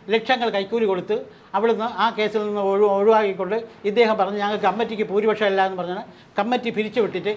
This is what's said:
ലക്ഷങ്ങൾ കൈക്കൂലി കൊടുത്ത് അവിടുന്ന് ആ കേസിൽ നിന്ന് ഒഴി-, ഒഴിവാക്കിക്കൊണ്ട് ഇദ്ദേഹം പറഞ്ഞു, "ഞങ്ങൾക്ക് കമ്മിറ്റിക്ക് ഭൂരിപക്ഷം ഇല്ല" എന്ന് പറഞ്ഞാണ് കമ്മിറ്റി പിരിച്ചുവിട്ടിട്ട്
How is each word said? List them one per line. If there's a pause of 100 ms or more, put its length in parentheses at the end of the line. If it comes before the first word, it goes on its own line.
ലക്ഷങ്ങൾ
കൈക്കൂലി
കൊടുത്ത് (380)
അവിടുന്ന്
ആ (120)
കേസിൽ
നിന്ന്
ഒഴി-,
ഒഴിവാക്കിക്കൊണ്ട് (280)
ഇദ്ദേഹം
പറഞ്ഞു,
"ഞങ്ങൾക്ക്
കമ്മിറ്റിക്ക്
ഭൂരിപക്ഷം
ഇല്ല"
എന്ന്
പറഞ്ഞാണ് (360)
കമ്മിറ്റി
പിരിച്ചുവിട്ടിട്ട്